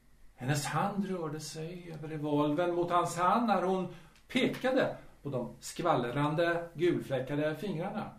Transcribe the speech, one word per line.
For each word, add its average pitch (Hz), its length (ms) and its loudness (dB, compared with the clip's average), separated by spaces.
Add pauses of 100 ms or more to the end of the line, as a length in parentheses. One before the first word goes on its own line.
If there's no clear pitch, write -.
(360)
Hennes 143 300 0
hand 190 400 0
rörde 160 340 -4
sig 170 520 -10
över 156 160 -10
revolven 151 680 2
mot 175 160 0
hans 175 240 2
hand 196 320 4
när 185 140 4
hon 180 340 0 (320)
pekade 254 680 2 (240)
på 143 80 -8
de 120 300 -4
skvallrande, 156 1120 0
gulfläckade 147 840 0
fingrarna. 196 640 -4